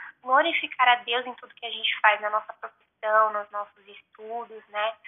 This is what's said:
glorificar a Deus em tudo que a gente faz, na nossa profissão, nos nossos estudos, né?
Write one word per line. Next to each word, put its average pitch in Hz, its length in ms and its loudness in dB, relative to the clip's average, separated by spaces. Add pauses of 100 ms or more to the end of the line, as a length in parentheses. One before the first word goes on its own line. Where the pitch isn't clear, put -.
(220)
glorificar 269 680 2
a 247 80 8
Deus 240 300 -4
em 240 80 -12
tudo - 200 -20
que - 120 -14
a 220 40 -10
gente 220 300 -4
faz, 208 200 4
na 208 100 -4
nossa 214 240 -4
profissão, 220 760 -2
nos 208 180 -6
nossos 208 380 -12
estudos, 220 800 -14
né? 208 260 -4 (140)